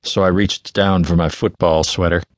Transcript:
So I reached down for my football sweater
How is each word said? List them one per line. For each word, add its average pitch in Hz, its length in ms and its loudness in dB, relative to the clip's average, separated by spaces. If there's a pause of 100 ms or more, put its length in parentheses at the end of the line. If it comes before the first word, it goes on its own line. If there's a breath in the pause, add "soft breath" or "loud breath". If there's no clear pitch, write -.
So - 200 -2
I 95 60 4
reached 95 460 -2
down 98 280 2
for 85 140 0
my 82 120 0
football 82 540 0
sweater 87 400 -2 (160)